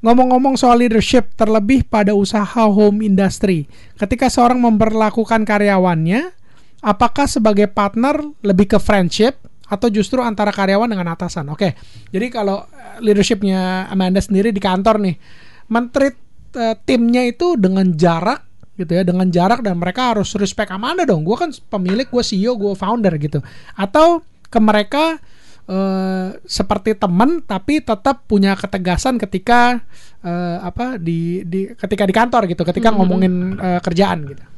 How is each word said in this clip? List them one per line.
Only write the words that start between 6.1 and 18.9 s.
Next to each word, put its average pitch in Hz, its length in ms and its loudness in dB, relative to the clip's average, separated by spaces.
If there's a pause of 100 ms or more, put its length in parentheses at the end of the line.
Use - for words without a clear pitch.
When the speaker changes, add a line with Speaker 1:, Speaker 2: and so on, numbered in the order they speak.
Speaker 1:
apakah 254 440 0
sebagai 214 420 2
partner 226 520 0 (240)
lebih 202 260 2
ke 214 100 4
friendship 208 600 2 (260)
atau 208 240 -2
justru 214 320 0
antara 214 300 -2
karyawan 196 360 0
dengan 185 220 -4
atasan?" 165 400 -8
Oke, 156 240 -2 (360)
jadi 214 200 -6
kalau, 202 400 -6
eh, - 320 -20
leadershipnya 190 880 0
Amanda 190 320 0
sendiri 196 280 0
di 202 120 -2
kantor 196 380 0
nih, 190 180 -2 (500)
mentreat, 247 500 -2 (360)
eh, 226 280 -4
timnya 240 440 0
itu 339 320 -2
dengan 190 340 2
jarak 170 540 0 (300)
gitu 170 200 -6